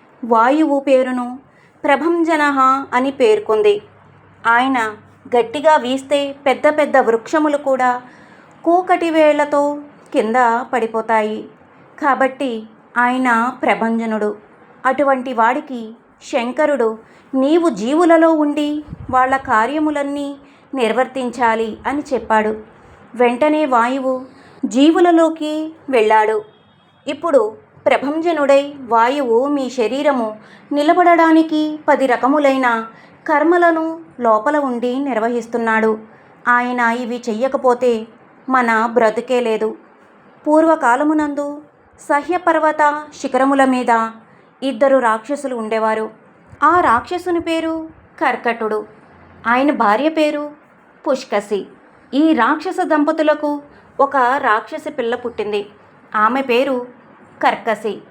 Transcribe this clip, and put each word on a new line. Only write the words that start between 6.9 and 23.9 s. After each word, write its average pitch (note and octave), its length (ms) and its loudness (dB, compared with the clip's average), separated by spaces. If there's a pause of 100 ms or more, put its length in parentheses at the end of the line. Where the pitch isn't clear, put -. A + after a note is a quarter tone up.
వృక్షములు C#4+ 600 0
కూడా B3+ 440 0 (640)
కూకటి F4 440 2
వేళ్లతో D4 680 2 (360)
కింద A3+ 220 0 (380)
పడిపోతాయి. A3 720 -2 (560)
కాబట్టి C4 640 -2 (340)
ఆయన B3 540 0 (120)
ప్రభంజనుడు. A3+ 720 -2 (500)
అటువంటి C4 480 0
వాడికి A#3 580 -2 (400)
శంకరుడు, B3 680 -2 (380)
"నీవు D#4+ 340 2
జీవులలో D#4+ 600 2
ఉండి D4+ 520 -2 (280)
వాళ్ళ B3+ 260 2
కార్యములన్నీ C#4+ 1000 -2 (400)
నిర్వర్తించాలి" A#3 1000 -2 (100)
అని C#4+ 160 -4 (100)
చెప్పాడు. G#3+ 440 0 (580)
వెంటనే B3+ 500 2
వాయువు B3+ 560 -2 (440)